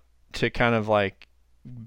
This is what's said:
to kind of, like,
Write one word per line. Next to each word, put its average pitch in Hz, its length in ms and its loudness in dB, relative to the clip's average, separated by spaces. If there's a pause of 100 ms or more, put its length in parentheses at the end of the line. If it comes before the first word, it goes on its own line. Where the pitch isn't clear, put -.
(320)
to - 160 0
kind 117 280 2
of, 107 100 -2
like, 104 400 0 (600)